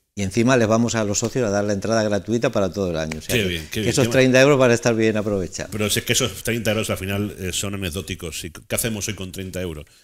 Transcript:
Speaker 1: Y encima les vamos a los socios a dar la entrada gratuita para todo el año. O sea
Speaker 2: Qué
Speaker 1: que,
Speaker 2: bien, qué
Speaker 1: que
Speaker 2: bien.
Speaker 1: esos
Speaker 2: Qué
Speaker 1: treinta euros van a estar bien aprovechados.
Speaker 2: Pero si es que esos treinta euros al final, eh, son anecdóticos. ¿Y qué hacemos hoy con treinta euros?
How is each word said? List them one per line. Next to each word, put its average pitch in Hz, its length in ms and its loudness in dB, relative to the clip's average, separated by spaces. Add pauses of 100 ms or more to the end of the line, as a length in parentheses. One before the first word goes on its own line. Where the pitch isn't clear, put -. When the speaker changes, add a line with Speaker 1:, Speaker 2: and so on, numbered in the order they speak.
(160)
Speaker 1:
Y 101 80 -4
encima 117 320 4
les 117 120 4
vamos 113 280 2
a 113 80 0
los 101 160 -2
socios 120 260 -2
a 104 60 0
dar 101 140 0
la 104 80 0
entrada 104 280 0
gratuita 107 520 0
para 98 180 0
todo 95 180 -2
el 82 80 -2
año. 78 220 -4
O - 20 -14
sea - 140 -4
Speaker 2:
Qué 113 80 2
Speaker 1:
que, 95 60 0
Speaker 2:
bien, 82 160 -4
qué - 60 -16
Speaker 1:
que 110 100 -4
Speaker 2:
bien. 120 80 0
Speaker 1:
esos 120 180 2
Speaker 2:
Qué 117 60 0
Speaker 1:
treinta 131 280 6
euros 139 160 8
van 127 140 6
a - 20 6
estar 117 220 2
bien 110 220 4
aprovechados. 98 560 -2
Speaker 2:
Pero 104 160 -2
si 113 100 0
es - 60 -8
que 120 80 0
esos 107 280 -2
treinta 113 300 -2
euros 110 180 -2
al 95 80 -2
final, 101 400 -4
eh, 90 140 -6
son 101 240 -6
anecdóticos. 90 680 -8
¿Y 85 60 -8
qué - 240 -10
hacemos 107 340 -2
hoy 101 60 -6
con 92 180 -10
treinta 92 280 -8
euros? 78 240 -8 (180)